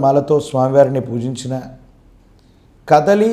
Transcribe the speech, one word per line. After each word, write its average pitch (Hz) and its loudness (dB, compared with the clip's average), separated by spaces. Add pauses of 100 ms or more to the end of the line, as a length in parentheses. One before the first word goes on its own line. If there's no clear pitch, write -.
మాలతో 143 2 (120)
స్వామివారిని 135 2
పూజించిన, 123 -8 (1300)
కదలి 202 2